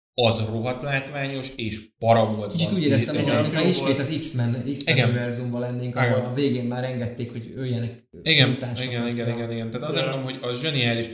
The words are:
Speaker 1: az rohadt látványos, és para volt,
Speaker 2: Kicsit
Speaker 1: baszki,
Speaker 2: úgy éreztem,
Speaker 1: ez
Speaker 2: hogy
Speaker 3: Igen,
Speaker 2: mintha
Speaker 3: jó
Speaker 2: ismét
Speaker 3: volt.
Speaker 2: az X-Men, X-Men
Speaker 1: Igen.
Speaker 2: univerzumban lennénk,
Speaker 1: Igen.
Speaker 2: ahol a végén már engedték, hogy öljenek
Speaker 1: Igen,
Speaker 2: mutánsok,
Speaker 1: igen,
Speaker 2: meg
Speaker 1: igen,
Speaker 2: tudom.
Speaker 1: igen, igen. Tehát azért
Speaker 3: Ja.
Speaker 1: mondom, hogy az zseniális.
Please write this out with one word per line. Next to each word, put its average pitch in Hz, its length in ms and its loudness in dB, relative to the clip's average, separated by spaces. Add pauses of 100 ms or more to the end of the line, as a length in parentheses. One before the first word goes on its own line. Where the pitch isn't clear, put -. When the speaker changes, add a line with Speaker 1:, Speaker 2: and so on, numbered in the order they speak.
(140)
Speaker 1:
az 107 360 4
rohadt 120 320 -4
látványos, 139 760 -4
és - 320 -6 (100)
para 113 360 4
volt, 104 180 -6
Speaker 2:
Kicsit 165 140 2
Speaker 1:
baszki, 175 160 2
Speaker 2:
úgy 147 60 4
éreztem, 143 280 6
Speaker 1:
ez 147 60 2
Speaker 2:
hogy 143 100 2
Speaker 3:
Igen, - 100 4
Speaker 2:
mintha 156 200 2
Speaker 3:
jó - 60 6
Speaker 2:
ismét 139 180 2
Speaker 3:
volt. 139 120 2
Speaker 2:
az 147 200 -2
X-Men, 120 540 0
X-Men 151 240 2
Speaker 1:
Igen. 120 120 4
Speaker 2:
univerzumban 120 520 -2
lennénk, 123 340 -6
Speaker 1:
Igen. 123 180 2
Speaker 2:
ahol 127 140 2
a 120 80 -6
végén 123 300 2
már 123 200 -4
engedték, 120 460 -6
hogy 113 260 -10
öljenek 120 520 -6 (140)
Speaker 1:
Igen, 147 260 6
Speaker 2:
mutánsok, 123 420 -4
Speaker 1:
igen, 123 120 -4
Speaker 2:
meg 120 100 -4
Speaker 1:
igen, 120 140 -4
Speaker 2:
tudom. 117 140 -4
Speaker 1:
igen, 117 120 -6
igen. 113 180 -6
Tehát 143 180 -6
azért 156 160 0
Speaker 3:
Ja. 131 60 -2
Speaker 1:
mondom, 131 220 -4
hogy - 60 -10 (120)
az 123 100 -4
zseniális. 120 540 0